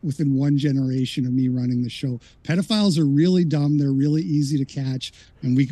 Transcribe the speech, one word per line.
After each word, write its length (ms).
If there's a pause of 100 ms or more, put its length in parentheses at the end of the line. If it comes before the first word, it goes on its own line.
within 340
one 220
generation 680
of 80
me 160
running 340
the 60
show. 300 (240)
Pedophiles 540
are 80
really 380
dumb. 340
They're 140
really 320
easy 340
to 80
catch, 460 (300)
and 160
we, 140